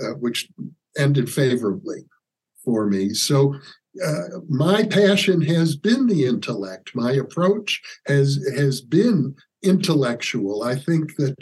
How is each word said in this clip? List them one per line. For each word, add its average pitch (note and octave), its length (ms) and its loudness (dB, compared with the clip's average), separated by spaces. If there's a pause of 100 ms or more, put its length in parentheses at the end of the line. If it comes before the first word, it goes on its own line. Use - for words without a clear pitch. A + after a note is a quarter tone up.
uh, G#2+ 120 -6
which - 360 -6 (480)
ended C#3 340 2
favorably A2+ 720 -2 (600)
for G#2+ 240 0
me. G2 260 0
So, C#3 420 2 (480)
uh, D3+ 360 -6 (100)
my E3+ 380 2
passion G3 540 4
has D#3+ 340 2
been B3 320 2
the E3 180 2
intellect. G2+ 720 -6
My A#2+ 160 -2
approach F3+ 680 -2 (280)
has, C#3 360 2 (120)
has C3+ 260 0
been F3+ 540 2 (260)
intellectual. A#2+ 1000 0
I B2 120 -2
think D#3 420 -2
that, C#3 240 -2